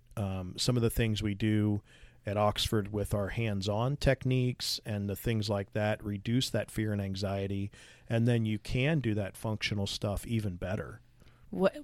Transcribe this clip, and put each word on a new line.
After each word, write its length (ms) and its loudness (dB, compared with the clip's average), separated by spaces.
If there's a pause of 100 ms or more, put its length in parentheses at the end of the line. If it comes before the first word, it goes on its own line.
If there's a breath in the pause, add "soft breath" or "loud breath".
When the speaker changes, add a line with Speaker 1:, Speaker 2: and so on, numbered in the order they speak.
(160)
Speaker 1:
Um, 400 -4
some 200 2
of 60 4
the 80 4
things 320 0
we 120 0
do 480 2 (420 soft breath)
at 120 -2
Oxford 560 2
with 220 -2
our 140 0
hands-on 680 0
techniques 880 0
and 240 -4
the 60 -2
things 340 -2
like 260 -2
that 280 0
reduce 480 0
that 200 -2
fear 220 -2
and 80 0
anxiety, 680 -2 (380 loud breath)
and 180 4
then 200 4
you 120 0
can 420 0
do 140 2
that 220 -2
functional 500 -2
stuff 400 -2
even 300 -2
better. 440 -6 (500 soft breath)
Speaker 2:
What, 320 2